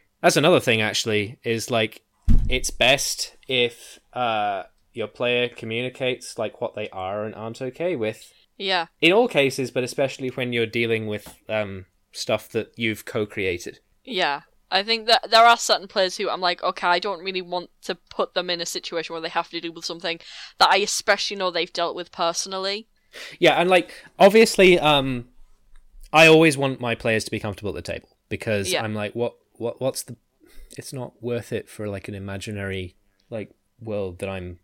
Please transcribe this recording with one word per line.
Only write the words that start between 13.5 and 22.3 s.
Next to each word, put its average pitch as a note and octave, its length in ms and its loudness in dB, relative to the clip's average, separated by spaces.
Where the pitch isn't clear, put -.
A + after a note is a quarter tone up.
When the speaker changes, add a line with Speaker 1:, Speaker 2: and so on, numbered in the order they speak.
Speaker 2:
Yeah. E3 380 -4
I F#3+ 120 2
think A3 240 -2
that A3+ 240 2
there A3+ 140 8
are A#3 120 8
certain G3 300 -2
players F#3+ 300 0
who F#3+ 120 -2
I'm E3 120 -4
like, F3 220 -2
"Okay, F#3 240 -2
I F3 120 4
don't F3+ 240 -6
really F#3 180 -4
want F3+ 280 -8
to F#3 120 -6
put - 380 -6
them F3+ 160 -4
in E3+ 120 -4
a E3 40 -6
situation E3 480 -8
where E3 80 -10
they D#3+ 80 -6
have E3+ 200 -4
to E3+ 120 -8
deal E3+ 120 -10
with E3 120 -16
something E3+ 340 -8
that F#3 100 6
I F#3+ 80 4
especially G3+ 600 -2
know F#3 140 -2
they've E3+ 220 -4
dealt E3+ 220 -4
with F3 160 -12
personally." F#3+ 760 -6